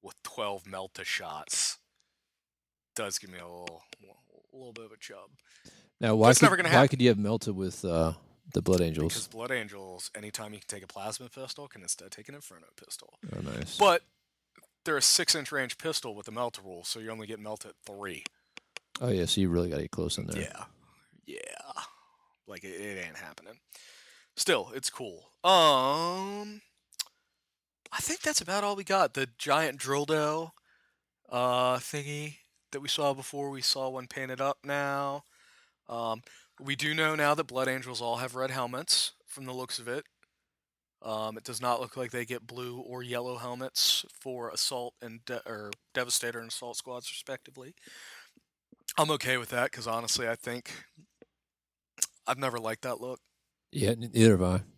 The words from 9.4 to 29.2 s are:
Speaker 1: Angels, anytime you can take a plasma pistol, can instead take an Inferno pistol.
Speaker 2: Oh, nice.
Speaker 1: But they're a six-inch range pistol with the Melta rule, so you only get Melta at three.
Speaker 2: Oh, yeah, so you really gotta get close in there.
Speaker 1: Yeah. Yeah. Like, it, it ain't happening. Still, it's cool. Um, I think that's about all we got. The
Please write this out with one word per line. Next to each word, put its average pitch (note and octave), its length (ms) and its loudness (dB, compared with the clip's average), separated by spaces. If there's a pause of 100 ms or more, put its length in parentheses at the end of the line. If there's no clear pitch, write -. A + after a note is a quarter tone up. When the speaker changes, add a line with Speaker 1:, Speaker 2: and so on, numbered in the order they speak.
Speaker 1:
Angels, G2+ 640 -6
anytime G#2+ 380 -10
you G#2 60 -14
can - 80 -20
take G2 160 -12
a F#2 40 -20
plasma A2 420 -10
pistol, C3+ 380 -14
can G#2+ 140 -20
instead F2+ 300 -8
take - 160 -18
an C#3 80 -16
Inferno F#2 400 -20
pistol. - 420 -18 (180)
Speaker 2:
Oh, - 40 -6
nice. - 380 -6
Speaker 1:
But F#3+ 260 6 (800)
they're D3+ 140 -2
a C#3 40 0
six-inch - 500 2
range C3 260 -2
pistol D3+ 360 -4
with G2+ 120 -12
the A#2 80 -12
Melta A#2 300 -4
rule, F2+ 200 -14
so - 160 -6
you A2 100 -10
only A2 180 -8
get A2 120 -10
Melta G#2+ 280 -10
at - 80 -20 (100)
three. G2+ 400 -10 (720)
Speaker 2:
Oh, B2 100 -2
yeah, F#2 160 2
so - 140 0
you G2 100 4
really F2 200 2
gotta D2+ 140 -4
get - 80 -8
close E2 260 -4
in - 100 -6
there. D#2 140 -4
Speaker 1:
Yeah. - 240 -10 (600)
Yeah. - 560 -14 (680)
Like, F#2+ 180 -16
it, F#2 160 -10
it G2 240 -8
ain't D#2+ 120 -12
happening. F2 420 -16 (760)
Still, B2+ 400 2
it's C3+ 140 -4
cool. F#2+ 400 -12 (140)
Um, F3+ 1160 4 (1300)
I - 80 -4
think E4 220 -2
that's D4+ 200 0
about F#3+ 220 -2
all G3+ 120 0
we G3 80 -8
got. F#3+ 300 4
The C3+ 240 -2